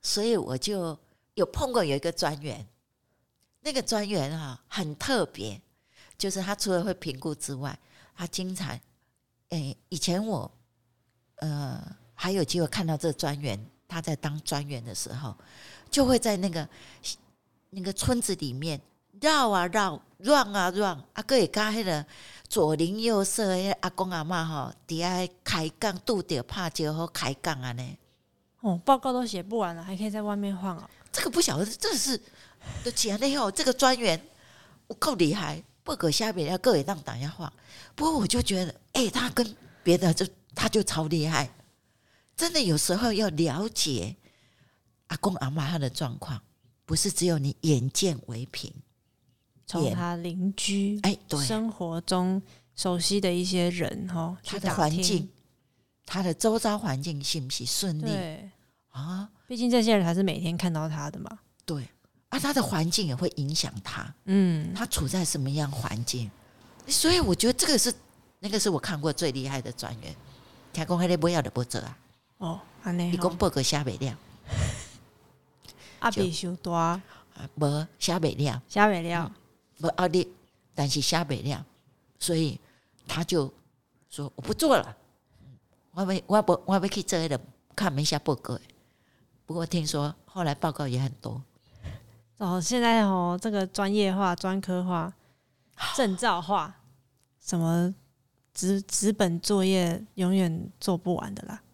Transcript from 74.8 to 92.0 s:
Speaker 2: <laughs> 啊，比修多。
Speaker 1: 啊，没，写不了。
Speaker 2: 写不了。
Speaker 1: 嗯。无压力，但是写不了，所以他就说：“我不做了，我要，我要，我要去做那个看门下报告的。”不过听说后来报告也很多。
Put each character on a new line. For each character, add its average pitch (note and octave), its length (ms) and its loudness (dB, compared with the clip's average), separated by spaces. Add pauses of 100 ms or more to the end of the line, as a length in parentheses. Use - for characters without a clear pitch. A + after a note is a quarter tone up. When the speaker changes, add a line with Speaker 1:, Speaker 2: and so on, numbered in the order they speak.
Speaker 2:
<laughs> - 1000 -20
啊， A#3 100 2
比 F#3+ 220 2
修 F3 240 -4
多。 F3 180 -4
Speaker 1:
啊， E3+ 260 2 (540)
没， D3 320 0 (140)
写 F3+ 180 0
不 E3 80 2
了。 C3 420 0
Speaker 2:
写 G#3 160 4
不 G#3+ 60 6
了。 E3+ 420 -2
Speaker 1:
嗯。 - 80 -20 (420)
无 D#3+ 60 0 (100)
压 F#3 100 2
力， F3 240 0 (420)
但 C#3+ 140 0
是 D3 120 0
写 D#3+ 240 0
不 D3 100 -4
了， C#3 320 -6 (520)
所 E3+ 180 0
以 D#3+ 240 -2 (460)
他 D#3+ 180 -4
就 D3+ 280 0 (560)
说 C#3+ 280 -10
：“我 C3+ 60 -12
不 - 120 -2
做 C#4+ 220 4
了， - 200 -2 (960)
我 E3+ 80 -6
要， F#3+ 260 0
我 G3 100 4
要， G#3 300 4
我 F#3+ 80 2
要 G3 140 2
去 G3 140 -4
做 F3+ 160 0
那 D#3+ 100 0
个 C3+ 120 0 (340)
看 F#3 180 0
门 C#3+ 120 0
下 D3 140 2
报 C#3+ 160 2
告 - 200 -6
的。” - 80 -8 (840)
不 D#3+ 80 -8
过 E3 120 -2
听 E3 200 0
说 D3 280 -2 (100)
后 F#3 200 -4
来 C#3+ 100 2
报 D#3+ 160 -2
告 C#3+ 160 -4
也 B2 140 0
很 C3+ 140 0
多。 B2+ 280 -10 (920)